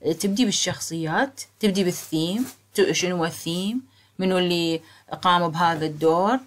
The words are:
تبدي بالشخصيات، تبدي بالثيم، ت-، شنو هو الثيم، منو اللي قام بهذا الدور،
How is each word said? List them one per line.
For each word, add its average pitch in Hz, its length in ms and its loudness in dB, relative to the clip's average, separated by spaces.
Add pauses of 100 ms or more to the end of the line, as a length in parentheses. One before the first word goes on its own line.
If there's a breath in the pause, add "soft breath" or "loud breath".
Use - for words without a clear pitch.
(200)
تبدي 202 260 0
بالشخصيات، 180 960 -2 (180)
تبدي 202 240 2
بالثيم، 175 600 -2 (280)
ت-، 196 180 4
شنو 180 260 -2
هو 165 80 0
الثيم، 185 560 -4 (380 soft breath)
منو 185 180 2
اللي 170 440 0 (400 loud breath)
قام 175 260 4
بهذا 165 380 0
الدور، 165 600 2